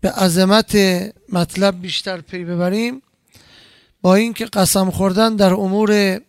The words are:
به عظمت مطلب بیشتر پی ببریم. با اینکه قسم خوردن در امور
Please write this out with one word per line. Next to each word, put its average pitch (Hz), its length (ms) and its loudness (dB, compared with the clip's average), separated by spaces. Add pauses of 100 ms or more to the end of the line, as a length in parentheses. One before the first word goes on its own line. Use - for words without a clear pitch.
به 190 80 0
عظمت 190 640 2 (540)
مطلب 185 520 -2
بیشتر 180 400 -8
پی 180 240 -12
ببریم. 196 560 -4 (1000)
با 185 140 4
اینکه 226 300 -2
قسم 190 460 0
خوردن 196 440 0
در 190 180 4
امور 202 760 0